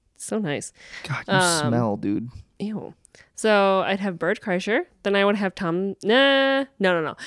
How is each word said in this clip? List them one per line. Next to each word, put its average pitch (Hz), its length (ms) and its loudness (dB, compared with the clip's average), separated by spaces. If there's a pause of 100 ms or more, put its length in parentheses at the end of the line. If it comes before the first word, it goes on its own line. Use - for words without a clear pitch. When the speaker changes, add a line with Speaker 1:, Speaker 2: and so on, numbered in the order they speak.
(160)
Speaker 1:
So - 220 -6
nice. 147 340 -6 (360)
Speaker 2:
God, - 200 -6
you 196 60 0
Speaker 1:
Um, 170 340 2
Speaker 2:
smell, 117 280 0
dude. 104 320 -4 (300)
Speaker 1:
Ew. 202 360 -8 (400)
So 196 520 4
I'd 196 140 -2
have 190 180 -4
Bert 170 220 -2
Kreischer. 202 420 -2 (200)
Then 202 140 0
I 196 80 4
would 202 120 2
have 196 180 -2
Tom. 185 480 -2
Nah. 269 600 4 (140)
No, 185 160 2
no, 165 80 0
no. 143 140 -6 (100)